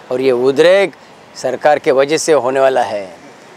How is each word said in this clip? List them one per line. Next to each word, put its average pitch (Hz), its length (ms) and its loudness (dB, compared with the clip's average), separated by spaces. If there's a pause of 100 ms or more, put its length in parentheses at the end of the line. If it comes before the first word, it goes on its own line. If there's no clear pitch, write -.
(100)
और 127 100 -4
ये 131 120 0
उद्रेक 147 600 2 (440)
सरकार 139 420 -2
के 151 140 -2
वजह 143 240 0
से 160 160 -2
होने 131 280 0
वाला 131 220 2
है, 101 340 -10 (400)